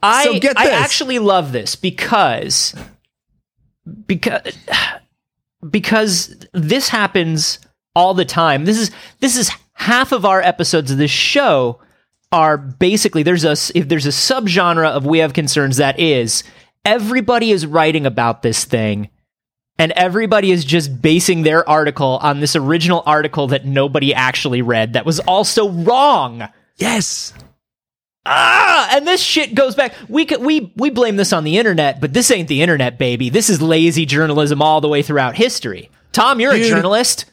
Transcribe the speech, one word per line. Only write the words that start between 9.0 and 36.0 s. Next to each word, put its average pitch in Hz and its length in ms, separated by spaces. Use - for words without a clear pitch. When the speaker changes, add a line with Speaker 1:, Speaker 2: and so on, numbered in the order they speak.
Speaker 1:
this 254 160
is 226 140
half 247 400
of 226 120
our 190 180
episodes 165 480
of 135 80
this 147 120
show 143 680
are 156 280
basically, 165 640
there's 165 220
a 160 80
s-, - 220
if 143 140
there's 151 180
a 147 40
subgenre 175 800
of 135 160
We 160 120
Have 156 140
Concerns 139 460
that 139 200
is 135 460
everybody 233 680
is 180 160
writing 156 400
about 117 360
this 113 220
thing 104 440
and 160 120
everybody 196 580
is 175 140
just 139 360
basing 165 420
their 156 260
article 147 520
on 143 200
this 147 160
original 165 500
article 147 420
that 131 160
nobody 139 480
actually 127 480
read 117 340
that 120 120
was 160 140
also 202 500
wrong. 170 800
Speaker 2:
Yes. 220 540
Speaker 1:
Ah, 349 680
and 285 120
this 370 160
shit 269 320
goes 262 200
back. 262 200
We 302 180
c-, 311 100
we, 285 400
we 262 140
blame 226 260
this 196 160
on 160 120
the 156 140
internet, 156 420
but 135 120
this 233 180
ain't 185 180
the 139 120
internet, 139 380
baby. 123 320
This 214 180
is 165 140
lazy 160 420
journalism 147 560
all 156 200
the 151 80
way 147 140
throughout 135 340
history. 226 540